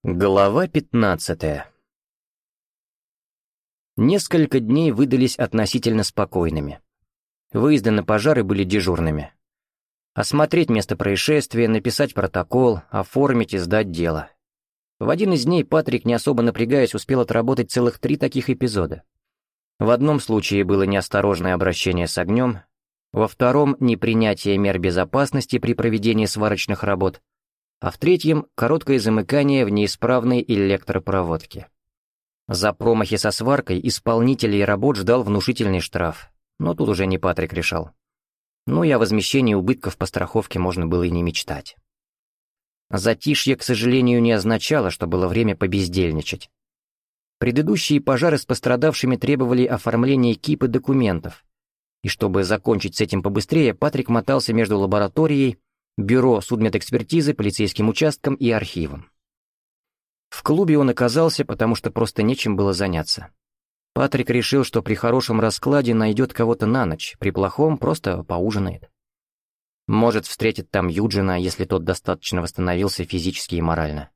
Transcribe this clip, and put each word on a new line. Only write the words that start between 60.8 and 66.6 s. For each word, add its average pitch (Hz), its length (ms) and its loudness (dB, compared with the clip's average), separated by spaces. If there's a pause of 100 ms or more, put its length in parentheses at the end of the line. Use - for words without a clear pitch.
оказался, 123 560 2
потому 110 300 0
что 110 160 -4
просто 113 320 -2
нечем 110 340 0
было 101 160 2
заняться. 87 580 -4 (640)
Патрик 135 360 0
решил, 127 320 2
что 117 180 -2
при 107 140 -2
хорошем 117 460 0
раскладе 120 540 0
найдёт 110 380 0
кого-то 117 340 0